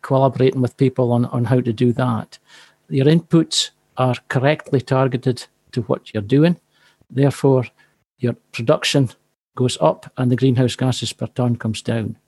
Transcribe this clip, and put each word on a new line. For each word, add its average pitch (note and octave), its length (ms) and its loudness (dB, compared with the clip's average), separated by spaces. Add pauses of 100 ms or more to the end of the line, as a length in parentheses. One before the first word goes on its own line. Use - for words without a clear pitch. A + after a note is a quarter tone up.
collaborating C3 580 2
with A#2+ 160 -2
people B2+ 360 0
on, A#2+ 140 2
on A#2+ 200 -4
how B2+ 160 2
to B2 100 -2
do B2 220 0
that, A#2+ 440 -4 (520)
your C3+ 160 0
inputs E3 640 2 (260)
are B2+ 200 0 (120)
correctly C#3 540 0
targeted C3 640 -2 (260)
to B2 100 -4
what - 300 -4
you're G#2+ 100 -4
doing. C#3+ 360 2 (500)
Therefore, C3+ 560 2 (540)
your A#2+ 160 -4 (180)
production C3+ 580 0 (460)
goes B2+ 240 -2
up - 360 0
and B2+ 140 0
the B2+ 60 2
greenhouse B2+ 400 0
gases B2+ 360 -4
per - 140 -8
tonne A#2+ 300 -2
comes A2 260 -6
down. A2+ 340 -6 (120)